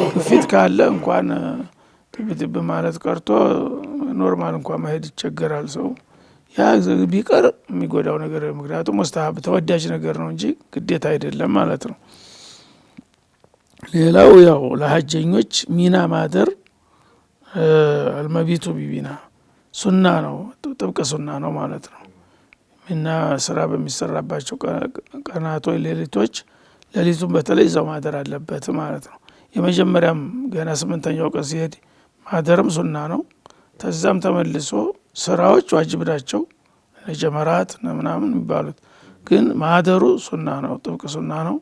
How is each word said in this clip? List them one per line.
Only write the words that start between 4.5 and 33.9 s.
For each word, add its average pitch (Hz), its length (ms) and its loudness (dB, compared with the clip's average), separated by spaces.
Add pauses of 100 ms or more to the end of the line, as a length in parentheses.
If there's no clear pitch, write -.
እንኳን 156 260 -6
መሄድ 156 260 -4
ይቸገራል 151 640 -6
ሰው። 147 200 -6 (680)
ያ - 100 2 (400)
ቢቀር 208 380 2 (220)
የሚጎዳው 156 520 -2
ነገር 156 220 -6
የለም። 151 160 -6
ምክንያቱም 160 400 -4
ሙስተሀብ 160 460 -2
ተወዳጅ 175 480 0
ነገር 160 260 -4
ነው 160 120 -6
እንጂ 165 140 -8 (280)
ግዴታ - 380 -4
አይደለም 151 440 -2
ማለት 170 320 0
ነው። - 120 -10 (2000)
ሌላው 170 380 8 (100)
ያው 160 220 8 (140)
ለሐጀኞች 160 760 0 (180)
ሚና 180 260 4 (100)
ማደር፣ 165 420 0 (1000)
እ፣ 160 180 -2 (460)
አልመቢቱ 160 520 -2 (100)
ቢሚና 147 340 -8 (680)
ሱና 190 320 4 (140)
ነው፣ 147 160 -6 (340)
ጥብቅ 190 340 -6
ሱና 147 240 -6 (100)
ነው 156 140 -4
ማለት 147 340 -8
ነው። - 140 -20 (840)
እና 156 200 -4 (320)
ስራ - 280 -4
በሚሰራባቸው 156 920 -6
ቀ-፣ - 160 -4 (500)
ቀናቶች፣ 160 580 -4
ሌሊቶች፣ 160 520 -2 (600)
ሌሊቱን 175 380 0
በተለይ 170 340 4
እዛው 160 200 2
ማደር 151 300 -6
አለበት 143 580 -8
ማለት 151 320 -6
ነው። - 100 -20 (380)
የመጀመሪያም 175 680 2 (280)
ገና 165 260 -4
ስምንተኛው 160 560 -4
ቀን 151 140 -4
ሲሄድ 160 300 -6 (520)
ማደርም 170 440 2
ሱና 160 260 -2 (120)
ነው። 175 120 -4 (600)
ተዛም 185 380 0